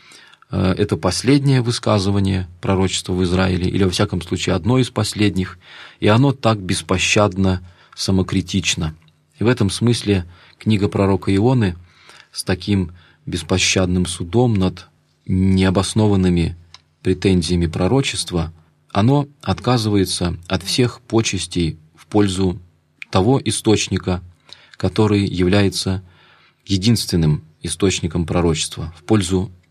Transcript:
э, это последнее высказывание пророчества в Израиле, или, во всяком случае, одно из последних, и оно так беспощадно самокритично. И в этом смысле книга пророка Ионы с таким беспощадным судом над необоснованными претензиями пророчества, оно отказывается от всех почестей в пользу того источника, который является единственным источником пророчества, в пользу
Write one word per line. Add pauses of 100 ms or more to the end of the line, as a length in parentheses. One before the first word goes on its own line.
(500)
э,
это
последнее
высказывание (120)
пророчества
в
Израиле,
или,
во
всяком
случае,
одно
из
последних, (420)
и
оно
так
беспощадно (320)
самокритично. (440)
И
в
этом
смысле (320)
книга
пророка
Ионы (540)
с
таким (340)
беспощадным
судом
над (380)
необоснованными (460)
претензиями
пророчества, (400)
оно (140)
отказывается (100)
от
всех
почестей (180)
в
пользу (500)
того
источника, (540)
который
является (600)
единственным (160)
источником
пророчества,
в
пользу (200)